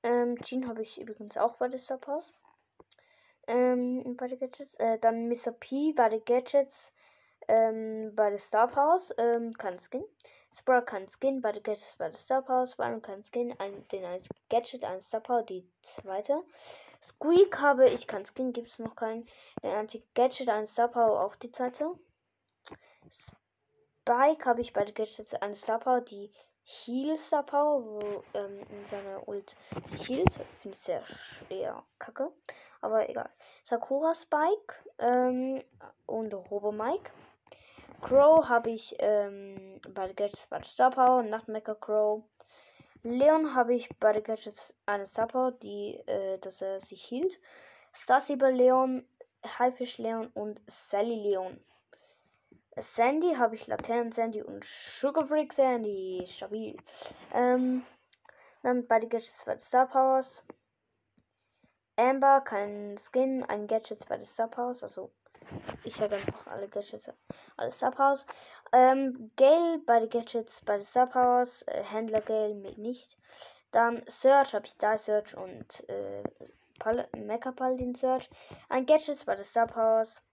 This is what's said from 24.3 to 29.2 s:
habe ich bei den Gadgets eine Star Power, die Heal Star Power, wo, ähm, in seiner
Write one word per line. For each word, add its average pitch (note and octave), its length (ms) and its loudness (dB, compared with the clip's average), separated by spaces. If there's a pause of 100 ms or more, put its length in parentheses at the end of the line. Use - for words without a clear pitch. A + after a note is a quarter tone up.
habe A#3 180 2
ich F#3 100 -8
bei G3+ 120 0
den G#3 100 -8
Gadgets G#3+ 400 -10
eine G#3 200 -6
Star A3 260 -4
Power, B3+ 200 2
die G#3 320 -16 (300)
Heal C4+ 560 -6
Star D4+ 240 -2
Power, C#4+ 420 0
wo, G#3 480 -8
ähm, G3+ 280 -8 (100)
in G3+ 160 -16
seiner G3 420 -12